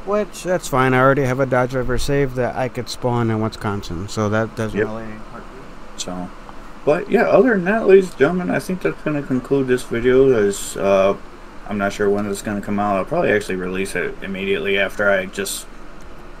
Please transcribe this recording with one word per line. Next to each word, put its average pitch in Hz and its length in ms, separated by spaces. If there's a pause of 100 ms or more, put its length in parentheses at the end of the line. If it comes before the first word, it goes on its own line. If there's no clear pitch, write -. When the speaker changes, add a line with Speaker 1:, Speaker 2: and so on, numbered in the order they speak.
Speaker 1:
Which, 208 360
that's 175 240
fine. 131 280
I 127 60
already 135 240
have 127 140
a 139 80
Dodge 127 240
Viper 127 280
saved 139 380
that 120 200
I 131 120
could 117 200
spawn 120 420
in 110 100
Wisconsin, 101 680
so 107 220
that 110 260
doesn't 107 220
Speaker 2:
Yep. 110 100
Speaker 1:
really 110 160
hurt 110 380
me. - 180 (380)
Speaker 2:
So, 90 320 (560)
but 156 240
yeah, 214 140
other 254 260
than 196 140
that, 214 220
ladies 190 220
and - 100
gentlemen, 180 320
I - 80
think 180 220
that's - 220
gonna 147 200
conclude 135 460
this 127 140
video. 127 500
As, 101 460
uh, 98 360 (540)
I'm 107 100
not 101 140
sure 104 160
when 101 180
it's 101 160
gonna 101 200
come 101 160
out. 101 180
I'll 92 80
probably 156 260
actually 101 260
release 92 380
it 85 280
immediately 98 560
after 98 320
I 95 160
just - 400 (720)